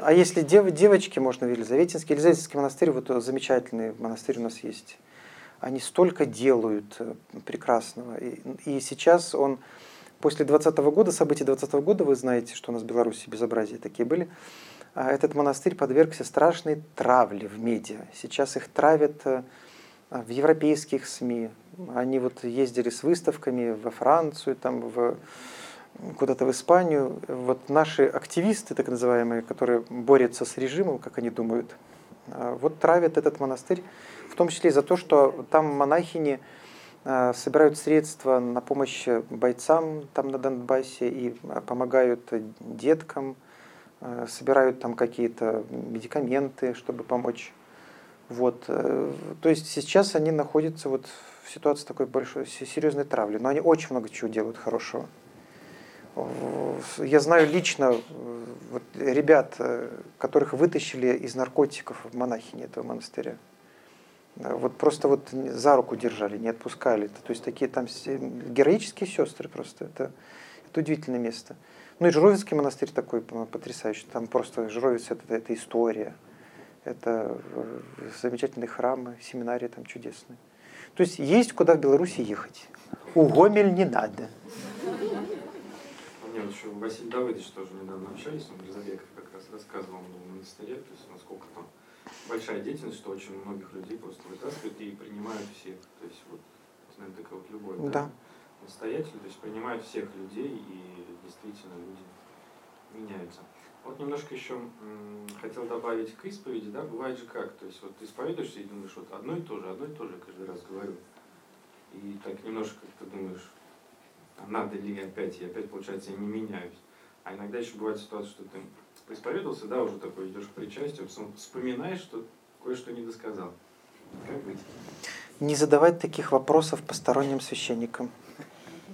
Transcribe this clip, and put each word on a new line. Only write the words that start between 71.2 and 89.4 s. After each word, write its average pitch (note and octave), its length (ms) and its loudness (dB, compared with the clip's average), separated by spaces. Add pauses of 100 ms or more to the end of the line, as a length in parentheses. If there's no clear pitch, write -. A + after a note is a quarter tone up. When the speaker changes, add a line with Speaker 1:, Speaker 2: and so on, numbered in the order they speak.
Speaker 1:
место. - 360 -8 (440)
Ну F3 80 6
и - 20 6
Жировицкий G3 460 6
монастырь C#3 340 0
такой, A#2+ 300 -4
п-, A#2 240 -8
потрясающий. A2+ 640 -8
Там A#2 180 -8
просто A2+ 420 -2
Жировиц A#2+ 400 -2
это, A2+ 180 -8
это A2+ 240 -4
история. A2+ 640 -2 (680)
Это, A2+ 540 -4 (160)
э, A#2 260 -8 (400)
замечательные B2 480 -4
храмы, B2 540 -4
семинарии A#2+ 460 -6
там B2 180 -18
чудесные. A#2+ 500 -16 (580)
То - 80 2
есть F3+ 160 0
есть F#3+ 360 4
куда E3+ 220 6
в - 20 4
Беларуси C#3+ 420 4
ехать. - 480 -8 (460)
У D#3 120 8
Гомель G3+ 460 8
не F3+ 140 4
надо. A2 420 -4 (2000)
Speaker 2:
Мне A2 120 -10
вот G2+ 100 -10
еще G#2+ 220 -16
Василий A2 340 -10
Давыдович A#2 440 -6
тоже F#2+ 180 -16 (100)
недавно F#2+ 300 -14
общались, D3+ 400 -14
он F#2+ 180 -18
из G2 80 -16
Объекта G2 300 -14 (100)
как - 160 -20
раз F#2+ 180 -20